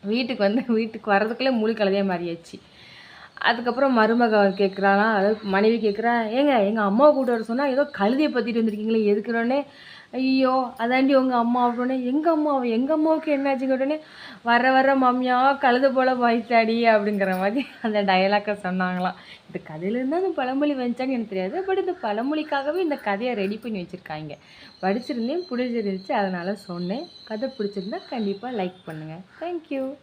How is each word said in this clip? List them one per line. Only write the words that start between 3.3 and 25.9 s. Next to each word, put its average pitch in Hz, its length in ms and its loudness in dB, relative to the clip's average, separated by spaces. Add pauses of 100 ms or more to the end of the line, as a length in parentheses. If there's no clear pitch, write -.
அதுக்கப்புறம் 240 580 2
மருமக 220 580 4
கேட்குறாளாம், 196 580 2
அதாவது 208 280 2
மனைவி 214 460 2
கேட்குறா, 220 240 0 (160)
"ஏங்க, 247 380 2
எங்க 220 140 0
அம்மாவை 233 340 6
கூட்டு 262 160 0
வர 233 120 0
சொன்னா 254 240 -2
ஏதோ 269 180 0
கழுதையை 269 480 2
பத்திட்டு 233 280 0
வந்திருக்கீங்களே, 220 460 0
எதுக்குறோன்னே?" 233 520 0 (540)
"ஐயோ, 262 680 0
அதாண்டி 262 360 2
உங்க 262 220 4
அம்மா," 240 320 2
அப்படின்னே. 247 360 -2
"எங்க 302 260 0
அம்மாவை, 294 400 0
எங்க 254 220 0
அம்மாவுக்கு 311 440 0
என்னாச்சுன்னு?" 269 340 -2
கேட்டோடனே, 269 280 -2 (440)
"வர 240 300 2
வர 262 240 4
மாமியா 254 640 2
கழுதை 262 320 4
போல 254 240 2
பாய்ச்சாடி," 233 600 2 (100)
அப்படிங்கிற 202 520 2
மாதிரி 214 280 -2 (160)
அந்த 214 200 0
டயலாக்கை 196 600 2
சொன்னாங்களாம். 180 560 -4 (280)
இது - 180 -12
கதையிலேருந்து 233 540 -4
அந்த 370 180 -2
பழமொழி 277 360 0
வந்துச்சான்னு 254 440 -2
எனக்கு 220 120 -6
தெரியாது, 196 400 -4
but 381 100 0
இந்த 359 240 -2
பழமொழிக்காகவே 277 720 -2
இந்த 320 200 -2
கதையை 226 380 -4
ரெடி 208 220 -4
பண்ணி 214 260 -8
வச்சுருக்காங்க. 156 500 -12 (500)
படிச்சிருந்தேன், 240 680 -2
பிடிச்சிருந்துச்சு, 233 640 -4